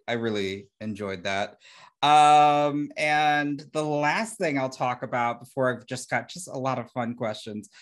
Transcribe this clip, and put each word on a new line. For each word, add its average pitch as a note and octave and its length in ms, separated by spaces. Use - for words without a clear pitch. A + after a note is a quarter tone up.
I A#2+ 60
really G2+ 540
enjoyed G2 440
that. G2 320
Um, D3 920
and D3 760
the D#3 120
last D3+ 540
thing D#3 200
I'll C3 100
talk B2+ 340
about A#2+ 380
before B2+ 340
I've A2 120
just - 240
got A#2+ 180
just - 200
a C#3+ 100
lot C3 200
of A#2 120
fun A#2+ 240
questions. G#2+ 540